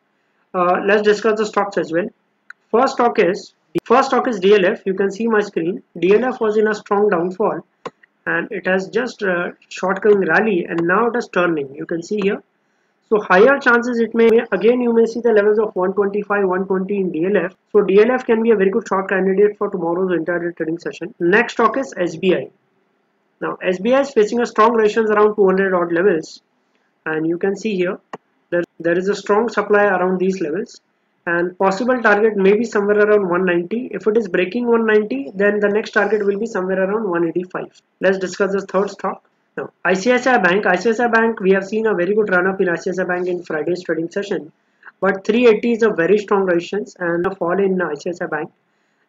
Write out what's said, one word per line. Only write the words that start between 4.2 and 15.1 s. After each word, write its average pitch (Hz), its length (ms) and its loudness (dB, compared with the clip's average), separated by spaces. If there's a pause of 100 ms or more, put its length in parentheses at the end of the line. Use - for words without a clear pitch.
is 214 120 -4
D 196 140 6
L 190 120 4
F. 220 180 -2
You 190 100 -2
can 196 160 -2
see 220 160 -6
my 220 140 2
screen. 190 420 -4 (160)
D 180 160 4
L 220 100 4
F 254 160 -4
was 214 160 0
in 214 120 4
a 214 60 0
strong 208 340 0
downfall 180 560 -2 (640)
and 165 240 -4
it 190 160 -8
has 185 220 0
just, 226 340 -4
uh, 180 300 -2 (160)
short 190 340 -4
coming 202 260 4
rally 180 380 2
and 170 160 -4
now 190 260 2
it 226 80 -4
is 233 120 -4
turning. 160 460 -2
You 160 120 -12
can 170 160 -6
see 208 200 -4
here. 214 200 -2 (680)
So 208 100 2
higher 226 400 4
chances 240 400 0
it 220 140 -2
may, 226 160 4 (200)
again 226 300 2
you 240 120 0
may 226 120 4
see 226 160 -4